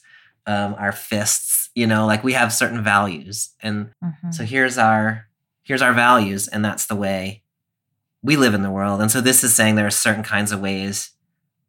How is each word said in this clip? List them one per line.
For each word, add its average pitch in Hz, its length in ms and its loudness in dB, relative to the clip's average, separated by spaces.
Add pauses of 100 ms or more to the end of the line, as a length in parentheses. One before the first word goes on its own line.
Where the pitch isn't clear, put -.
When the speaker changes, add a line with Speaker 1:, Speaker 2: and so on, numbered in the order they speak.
(460)
Speaker 1:
um, 104 320 -4
our 101 140 -2
fists, - 840 -4
you 117 120 0
know, 110 200 2
like, 107 180 2
we 127 100 0
have 117 180 2
certain 120 300 -2
values. 101 680 -2 (120)
And 104 280 -6 (140)
Speaker 2:
Mm-hmm. 170 280 -8
Speaker 1:
so 160 120 -8
here's 127 340 0
our, 110 480 2 (360)
here's 135 200 -2
our 123 100 6
values, 117 560 4
and 107 160 -2
that's - 220 -4
the 110 100 -4
way 98 460 -4 (800)
we 139 140 2
live 127 180 4
in 98 80 0
the 98 80 -2
world." 98 300 -2
And 107 100 2
so 127 100 0
this 127 220 2
is 117 120 2
saying 110 200 4
there 107 120 2
are 104 40 -2
certain 107 320 0
kinds 104 300 -4
of 98 80 -4
ways 98 500 -6 (580)